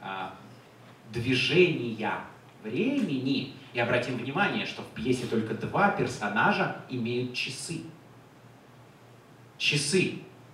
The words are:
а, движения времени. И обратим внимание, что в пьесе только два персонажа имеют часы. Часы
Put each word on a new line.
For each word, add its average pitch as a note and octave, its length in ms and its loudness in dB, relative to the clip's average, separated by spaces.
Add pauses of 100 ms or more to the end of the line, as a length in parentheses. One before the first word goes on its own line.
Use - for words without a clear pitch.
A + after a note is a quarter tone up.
а, F#2+ 340 -6 (760)
движения A#2+ 1040 2 (500)
времени. E3+ 920 0 (200)
И B2 60 -4
обратим A#2+ 380 0
внимание, C3+ 480 0
что - 180 -8
в - 40 -12
пьесе A2+ 380 0
только G#2+ 280 0
два G3 380 2
персонажа D3+ 840 2 (120)
имеют B2 440 -2
часы. D#3+ 480 -6 (1800)
Часы - 640 2 (340)